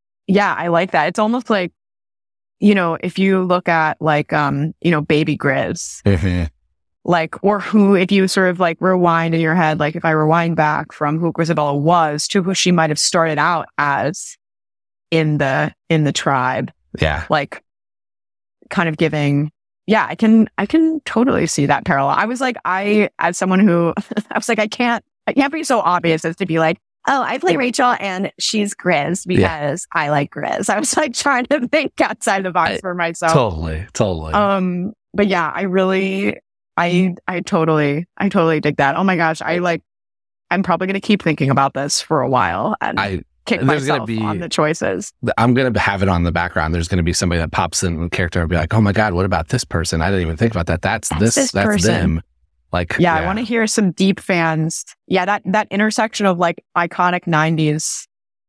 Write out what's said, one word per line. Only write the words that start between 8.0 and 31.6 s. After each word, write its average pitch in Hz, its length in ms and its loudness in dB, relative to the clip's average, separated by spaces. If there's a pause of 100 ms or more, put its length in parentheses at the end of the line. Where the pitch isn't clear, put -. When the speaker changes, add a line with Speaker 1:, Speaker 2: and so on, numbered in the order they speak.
Speaker 1:
you 190 160 4
sort 185 220 2
of, 180 100 -2
like, 170 200 2
rewind 170 540 2
in 165 80 2
your 160 140 2
head, 156 240 2
like, 151 160 -2
if 170 100 -4
I 165 60 2
rewind 160 460 2
back 151 360 0
from 151 240 -2
who 165 160 -2
Grisabella 151 460 0
was 156 480 2
to 196 160 0
who 185 100 -2
she 180 180 0
might 160 200 2
have 147 80 -4
started 165 400 0
out 160 260 0 (140)
as 143 580 -2 (720)
in 156 300 2
the, 147 340 0 (160)
in 156 140 2
the 143 100 0
tribe. 131 580 -2 (280)
Speaker 2:
Yeah. 76 320 -2
Speaker 1:
Like, 147 320 -4 (1040)
kind 175 180 -2
of 156 100 -4
giving, 147 540 0 (360)
yeah, 196 200 2
I 143 80 -10
can, 220 420 4
I 208 80 -2
can 320 360 2
totally - 460 0
see 143 180 0
that 139 200 0
parallel. 143 320 2
I 202 80 0
was 240 160 -6
like, 254 240 -2
I, 202 440 0 (100)
as 175 180 0
someone 185 220 2
who, 170 340 4 (180)
<laughs> - 200 -6
I - 60 -2
was 233 100 -6
like, 226 120 0
I 214 80 0
can't, 233 360 -2 (240)
I 247 60 0
can't 277 200 2
be 320 100 -6
so 254 160 0
obvious 165 460 0
as 165 120 -4
to 196 100 -4
be 160 120 -2
like, 160 200 2 (280)
"Oh, 269 140 2
I 233 160 -4
play 339 180 2
Rachel 247 440 0
and 190 400 -6
she's 208 340 -2
Grizz 165 540 -2
Speaker 2:
Yeah. 165 320 0 (100)
Speaker 1:
because 156 240 -6
I 156 160 0
like 143 220 0
Grizz." - 380 -6
I 208 100 0
was, - 180 -4
like, 294 160 -2
trying 254 320 0
to 269 220 0